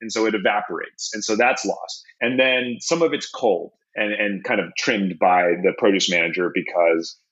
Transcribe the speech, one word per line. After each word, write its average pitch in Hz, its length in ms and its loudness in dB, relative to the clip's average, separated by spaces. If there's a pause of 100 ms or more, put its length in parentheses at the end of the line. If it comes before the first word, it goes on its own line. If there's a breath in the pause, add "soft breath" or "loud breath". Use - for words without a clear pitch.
and 113 100 -12
so 110 140 0
it 107 100 2
evaporates, 104 800 -4
and 107 100 -6
so 110 120 0
that's 117 300 2
lost. - 380 -6 (180 soft breath)
And 127 180 0
then 123 400 0
some 170 220 -2
of 160 120 2
it's - 160 -8
cold 98 420 -2 (240)
and, 107 180 -2
and 104 300 -2
kind 113 160 0
of 87 80 -2 (100)
trimmed 98 420 -2
by 90 340 4 (100)
the 92 140 2
produce 98 320 2
manager 85 440 0
because 85 640 0 (140)